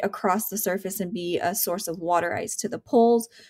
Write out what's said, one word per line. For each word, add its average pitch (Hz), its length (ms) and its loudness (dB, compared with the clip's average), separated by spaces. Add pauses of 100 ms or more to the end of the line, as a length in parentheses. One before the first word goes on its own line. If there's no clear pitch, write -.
across 202 440 0
the 196 100 -6
surface 190 420 -2
and 180 120 -4
be 175 240 -2
a 175 160 0
source 196 360 -4
of 165 100 -4
water 170 380 0
ice - 180 -6
to - 140 -6
the 240 100 -6
poles, 233 500 4 (220)